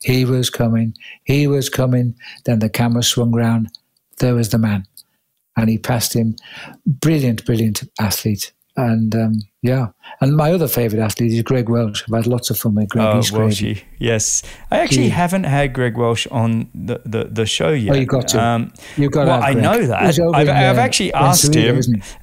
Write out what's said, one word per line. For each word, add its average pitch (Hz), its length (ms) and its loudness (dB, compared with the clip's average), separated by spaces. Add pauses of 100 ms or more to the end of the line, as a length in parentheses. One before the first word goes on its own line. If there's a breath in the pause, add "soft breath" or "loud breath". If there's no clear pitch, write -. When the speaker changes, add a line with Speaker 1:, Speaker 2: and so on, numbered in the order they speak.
Speaker 1:
He 127 240 2
was 123 240 0
coming. 113 460 0 (300 loud breath)
He 143 220 2
was 139 220 0
coming. 127 460 0 (300 loud breath)
Then 117 140 2
the 110 100 2
camera 120 340 0
swung 117 300 0
round. 113 360 2 (500)
There 123 140 2
was 117 160 0
the 117 80 2
man. 104 280 0 (680)
And 113 140 2
he 110 80 0
passed 113 380 -2
him. 113 200 0 (520 loud breath)
Brilliant, 139 580 0
brilliant 110 380 0 (160)
athlete. 104 520 -2 (260)
And, 113 380 0
um, 110 240 0 (220)
yeah. 123 260 0 (340 loud breath)
And 147 160 2
my 156 160 2
other 165 140 0
favourite 110 360 0
athlete 113 300 0
is 113 100 0
Greg 120 260 0
Welch. 117 380 -2
I've 113 80 -2
had 113 120 0
lots 123 220 -2
of 113 80 -2
fun 110 180 -2
with 107 140 0
Greg. 113 160 0
Speaker 2:
Oh, 107 120 2
Speaker 1:
He's 104 140 0
great. 110 200 2
Speaker 2:
Welshie, 104 320 -4 (160)
yes. 113 420 -2 (300 loud breath)
I - 80 2
actually 131 240 2
Speaker 1:
He - 60 2
Speaker 2:
haven't 175 340 0
had 139 300 0
Greg 120 240 -2
Welch 117 340 0
on 113 420 0
the, - 320 -8
the, 110 200 -4
the 110 200 -2
show - 280 -2
yet. 151 220 0
Speaker 1:
Oh, 139 40 2
you 131 60 0
got 127 240 -2
to. 113 120 0
Speaker 2:
Um, 117 320 -2 (220 loud breath)
Speaker 1:
You've 139 160 0
got 147 140 2
to 131 60 2
Speaker 2:
well, 131 100 2
Speaker 1:
have 139 80 0
Speaker 2:
I 135 40 0
Speaker 1:
Greg. 117 100 2
Speaker 2:
know 208 240 2
that. 98 180 0
Speaker 1:
He's 160 160 4
over 165 140 2
Speaker 2:
I've, 147 120 4
Speaker 1:
in, 143 80 2
Speaker 2:
I've - 220 4
Speaker 1:
uh, - 40 2
Speaker 2:
actually 254 280 0
Speaker 1:
in - 60 -6
Speaker 2:
asked 139 360 4
Speaker 1:
Toledo, 156 220 4
Speaker 2:
him, 139 60 2
Speaker 1:
isn't 117 220 0
he? - 80 -18 (140 loud breath)